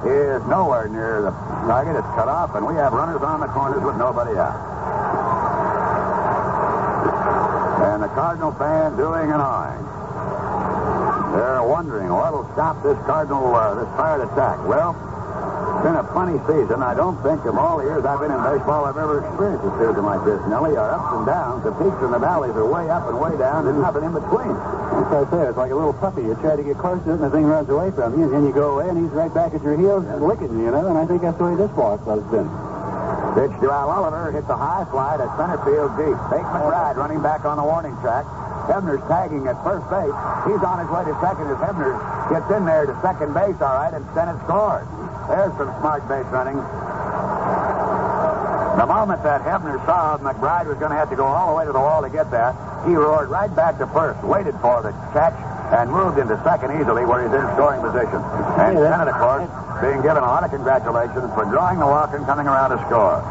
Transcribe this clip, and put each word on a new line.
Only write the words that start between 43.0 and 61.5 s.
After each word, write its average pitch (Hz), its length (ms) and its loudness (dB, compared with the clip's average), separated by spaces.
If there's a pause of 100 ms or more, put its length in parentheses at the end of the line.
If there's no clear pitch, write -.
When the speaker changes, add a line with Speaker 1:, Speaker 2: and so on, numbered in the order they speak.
Speaker 1:
second 156 320 0
base, 190 240 2
all 135 160 2
right, 160 160 0
and 151 80 -6 (160)
Stennett 170 320 -2
scores. 185 400 0 (400)
There's 185 300 2
some 139 100 -2 (100)
smart 151 300 -2
base 135 240 -2
running. 131 240 -2 (2250)
The - 80 4
moment 196 380 0
that 143 180 2
Hebner 160 440 -4
saw 160 320 2
McBride 143 500 -2
was 139 100 -4
gonna 147 200 -2
have 151 120 0
to 135 60 -4
go 135 100 2
all 165 280 2
the 156 40 2
way 160 80 0
to 147 60 -4
the 131 80 2
wall 151 220 4
to 135 80 -4
get 123 220 0
that, 123 240 2 (300)
he 170 80 4
roared 151 360 4
right 190 240 -2
back 160 260 2
to 131 80 -2
first, 143 360 0
waited 190 380 0
for 120 200 4
the 107 100 -4 (220)
catch, 156 200 4 (400)
and 117 180 2
moved 175 260 2
into 110 260 2
second 139 360 2
easily 120 260 2
where 123 200 2
he's 117 80 2
in 135 120 2 (120)
scoring 135 240 4
position. 110 400 0 (400)
And 110 160 6
Speaker 2:
Yeah, 151 100 6
that's 165 220 4
Speaker 1:
Stennett, - 20 0
of - 80 -2
course, 131 300 2 (320)
being 135 200 2
given 131 220 4
a 123 60 2
lot 156 160 2
of - 60 -2
congratulations 123 840 0
for 110 160 0
drawing 175 300 2